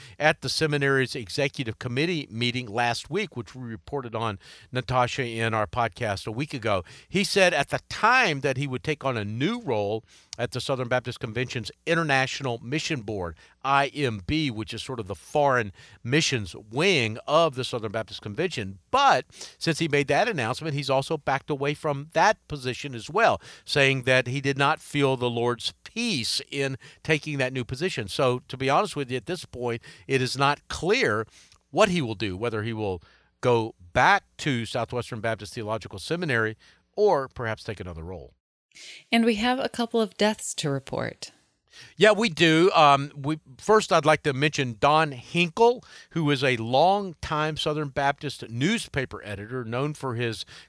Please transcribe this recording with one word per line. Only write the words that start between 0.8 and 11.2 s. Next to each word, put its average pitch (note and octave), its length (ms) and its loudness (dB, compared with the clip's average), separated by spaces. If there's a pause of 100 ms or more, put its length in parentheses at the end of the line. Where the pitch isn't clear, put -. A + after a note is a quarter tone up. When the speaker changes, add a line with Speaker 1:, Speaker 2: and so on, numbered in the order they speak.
Speaker 1:
executive C3 640 -4
committee D3 540 -4
meeting A#2+ 340 -2
last A#2 460 -2
week, F#3+ 260 -4
which A#2+ 160 -10
we B2+ 80 -14
reported A#2 540 -10
on, A2 240 -2 (320)
Natasha, B2 520 0
in A2+ 300 -2
our G#2+ 140 0
podcast A2+ 580 -2
a A2+ 60 -8
week C#3+ 240 -6
ago. G#2 280 0 (240)
He G3 160 0
said F3+ 300 4
at C#3+ 160 0
the C3+ 200 -4
time A3 500 2
that C3+ 180 0
he C#3+ 80 -2
would B2+ 180 -6
take D3 220 -4
on C3 100 0
a G#2 100 -2
new C3+ 340 -2
role A2 440 -2 (360)
at A#2+ 120 -2
the B2 100 -6
Southern B2+ 260 -2
Baptist B2+ 320 -2
Convention's A#2+ 500 -6 (160)